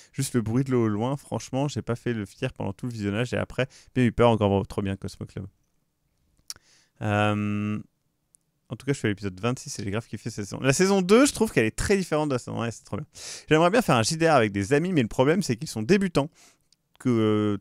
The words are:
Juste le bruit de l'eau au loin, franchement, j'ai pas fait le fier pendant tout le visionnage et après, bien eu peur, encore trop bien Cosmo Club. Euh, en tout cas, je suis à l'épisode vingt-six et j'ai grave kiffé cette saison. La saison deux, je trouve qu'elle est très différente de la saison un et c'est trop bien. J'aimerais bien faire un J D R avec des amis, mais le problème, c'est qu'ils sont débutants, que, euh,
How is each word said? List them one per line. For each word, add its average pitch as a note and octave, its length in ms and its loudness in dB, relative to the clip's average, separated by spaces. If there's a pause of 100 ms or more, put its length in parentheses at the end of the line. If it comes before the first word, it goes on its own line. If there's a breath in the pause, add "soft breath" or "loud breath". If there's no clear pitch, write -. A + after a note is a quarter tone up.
(120)
Juste - 220 -6
le B2+ 60 2
bruit A2+ 240 0
de C3 80 -4
l'eau A#2+ 140 2
au - 20 0
loin, A2 280 -2
franchement, C3 520 -6
j'ai A2+ 140 -6
pas A#2 120 -4
fait B2 180 -6
le A2 120 -6
fier - 280 -8
pendant G#2 200 -8
tout - 140 -10
le B2 60 -8
visionnage G#2+ 400 -4
et G#2 40 -4
après, G2+ 320 -4 (260 soft breath)
bien B2+ 100 2
eu A2+ 80 2
peur, A#2+ 180 4
encore G2+ 360 4
trop - 160 -6
bien G2 140 -4
Cosmo G2 300 -12
Club. F#2+ 200 -12 (1600 soft breath)
Euh, G#2 760 0 (880)
en A2+ 60 -10
tout A2 100 -14
cas, C#3 100 -2
je - 40 -6
suis - 80 -4
à G#2+ 40 0
l'épisode G2 280 -8
vingt-six B2 400 -6
et G2 60 -10
j'ai G2 60 -6
grave G#2+ 180 -6
kiffé - 220 -12
cette G#2 160 -10
saison. A2 140 -10
La C3+ 120 2
saison F#3+ 300 2
deux, G#3+ 240 6
je C#4 60 -2
trouve A3 200 -2
qu'elle A2+ 140 2
est A2 100 -4
très - 200 2
différente D#3 340 -2
de C3+ 40 0
la B2 40 -2
saison A2 240 -8
un A#2 40 -4
et A#2 40 -6
c'est - 140 -14
trop - 120 -10
bien. D3+ 100 -10 (420 loud breath)
J'aimerais D#3+ 220 6
bien A3+ 120 4
faire D3 140 2
un A2+ 60 4
J D#3+ 140 -2
D D#3+ 120 2
R D#3+ 60 6
avec A2+ 160 4
des G2 220 -2
amis, E3 200 2
mais D3+ 100 2
le G#2+ 60 -2
problème, D#3 340 2
c'est B2+ 140 -2
qu'ils D#3 120 -12
sont A2 140 -6
débutants, E3 480 0 (680 soft breath)
que, - 120 -4
euh, G#2+ 500 2